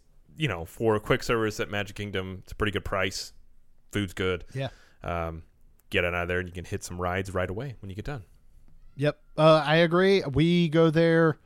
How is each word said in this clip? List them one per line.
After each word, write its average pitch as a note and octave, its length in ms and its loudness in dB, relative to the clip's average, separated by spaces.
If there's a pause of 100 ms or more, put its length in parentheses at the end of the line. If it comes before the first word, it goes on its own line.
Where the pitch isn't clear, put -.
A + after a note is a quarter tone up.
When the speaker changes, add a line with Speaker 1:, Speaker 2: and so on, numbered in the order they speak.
(360)
Speaker 1:
you D#3 120 -2
know, E2 160 -6
for A2 320 0
a G#2 40 -2
quick C3 220 0
service A2 380 -2
at G2 100 -6
Magic G2+ 260 -6
Kingdom, F#2+ 460 -8
it's - 100 -18
a - 40 -16
pretty G#2 160 -2
good G2 120 -4
price. - 480 -4 (600)
Food's G#2 220 -4
good. F#2 300 -4 (100)
Speaker 2:
Yeah. C3 160 -8 (340)
Speaker 1:
Um, E2 400 -8 (460)
get F#2 140 0
out F2 100 -2
of F2 120 -4
there F2+ 140 -2
and F2+ 80 -6
you E2+ 60 -16
can F2 100 -12
hit - 180 -10
some F2+ 180 -10
rides F#2 320 -4
right F#2 160 -2
away A2+ 320 -10
when G2 100 -14
you F#2 40 -12
get G#2 120 -10
done. B2 180 -10 (720)
Speaker 2:
Yep. D3 240 -2 (160)
Uh, D#3 280 8
I D3+ 120 2
agree. F3 480 4
We E3 440 2
go E3 220 4
there, E3 560 4